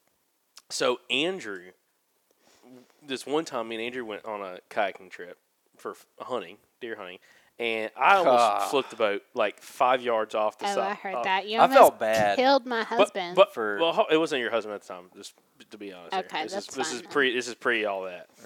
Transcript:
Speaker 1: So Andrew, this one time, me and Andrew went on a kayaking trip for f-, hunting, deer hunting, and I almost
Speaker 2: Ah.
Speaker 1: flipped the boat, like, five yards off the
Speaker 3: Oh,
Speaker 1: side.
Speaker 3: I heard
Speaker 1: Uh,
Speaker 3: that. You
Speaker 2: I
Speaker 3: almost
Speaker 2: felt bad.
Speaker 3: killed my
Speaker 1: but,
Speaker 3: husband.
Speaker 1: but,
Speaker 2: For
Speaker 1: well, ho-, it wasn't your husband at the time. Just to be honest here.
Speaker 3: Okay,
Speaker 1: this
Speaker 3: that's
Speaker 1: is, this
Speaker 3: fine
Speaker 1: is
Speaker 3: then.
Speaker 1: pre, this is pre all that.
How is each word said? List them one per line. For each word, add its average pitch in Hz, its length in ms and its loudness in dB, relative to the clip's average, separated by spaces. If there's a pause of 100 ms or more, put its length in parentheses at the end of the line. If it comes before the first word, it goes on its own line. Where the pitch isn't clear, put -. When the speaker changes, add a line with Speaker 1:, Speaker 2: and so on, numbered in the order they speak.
(680)
Speaker 1:
So 127 300 -2 (100)
Andrew, 120 640 -4 (1300)
this 131 200 -8
one 151 200 -2
time, 120 220 -6
me 113 80 -8
and 110 100 -6
Andrew 123 200 -10
went 104 200 -12
on 107 160 -8
a 92 180 -12 (100)
kayaking 95 420 -4
trip 87 260 -16 (400)
for 110 140 -10
f-, - 140 -16 (140)
hunting, 107 380 -10 (240)
deer 113 140 -10
hunting, 95 240 -14 (400)
and 113 360 -2
I 165 200 6
almost 156 240 6
Speaker 2:
Ah. 104 320 2
Speaker 1:
flipped 135 180 0
the - 60 -18
boat, 104 260 0 (140)
like, 107 260 0
five 127 400 2
yards 113 320 0
off 107 240 0
the 107 140 -8
Speaker 3:
Oh, - 40 -2
Speaker 1:
side. 196 160 -2
Speaker 3:
I - 40 -4
heard 196 200 -8
Speaker 1:
Uh, 170 80 -4
Speaker 3:
that. 190 240 0
You 220 120 0
Speaker 2:
I - 40 6
Speaker 3:
almost 262 160 6
Speaker 2:
felt 170 200 8
bad. 110 380 2
Speaker 3:
killed 262 280 4
my 240 140 -4
Speaker 1:
but, 226 180 -4
Speaker 3:
husband. 185 380 0
Speaker 1:
but, - 180 6
Speaker 2:
For 107 260 -4
Speaker 1:
well, 165 140 2
ho-, 196 160 2
it 156 80 4
wasn't 151 240 0
your 113 80 -4
husband 107 240 -2
at 101 80 -10
the - 60 -20
time. 92 160 -16 (120)
Just 101 180 -20 (360)
to 220 80 -20
be 202 160 -14
honest 175 200 -14
here. 185 100 -2
Speaker 3:
Okay, 165 200 -6
Speaker 1:
this 180 100 -10
Speaker 3:
that's 196 160 -8
Speaker 1:
is, - 60 -16
this - 120 -4
Speaker 3:
fine 143 80 -8
Speaker 1:
is 120 80 -10
Speaker 3:
then. - 80 -20
Speaker 1:
pre, 131 240 2
this 123 120 -4
is 120 80 -8
pre 113 300 0
all 98 180 -4
that. 90 240 -12 (180)